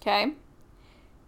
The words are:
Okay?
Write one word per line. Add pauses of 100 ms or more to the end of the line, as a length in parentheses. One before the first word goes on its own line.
Okay? (960)